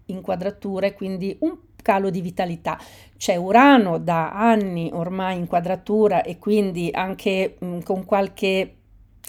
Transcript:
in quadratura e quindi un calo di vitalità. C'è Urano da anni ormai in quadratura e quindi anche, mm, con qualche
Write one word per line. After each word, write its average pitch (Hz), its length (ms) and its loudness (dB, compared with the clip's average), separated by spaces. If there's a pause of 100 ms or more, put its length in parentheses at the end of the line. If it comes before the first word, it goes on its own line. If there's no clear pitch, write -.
in 185 160 -12
quadratura 190 640 -4
e 196 80 -2
quindi 190 460 -8
un 339 140 -2 (280)
calo 196 260 2
di 180 140 -4
vitalità. 175 560 -6 (380)
C'è 190 200 -2
Urano 202 600 6
da 165 320 -2
anni 202 640 0
ormai 185 440 -4
in 175 100 -4
quadratura 185 760 2
e 170 160 -6
quindi 190 540 0
anche, 190 680 -2
mm, 175 180 -6
con 190 260 -4
qualche 196 680 -2 (520)